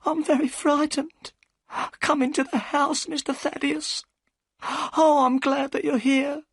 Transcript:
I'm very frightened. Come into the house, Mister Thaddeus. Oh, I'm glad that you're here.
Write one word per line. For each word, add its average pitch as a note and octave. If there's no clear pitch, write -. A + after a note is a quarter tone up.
I'm D4+
very D4
frightened. D4
Come D4
into C4+
the C4+
house, C#4+
Mister D4
Thaddeus. -
Oh, D4+
I'm B3+
glad C#4
that -
you're C#4+
here. C#4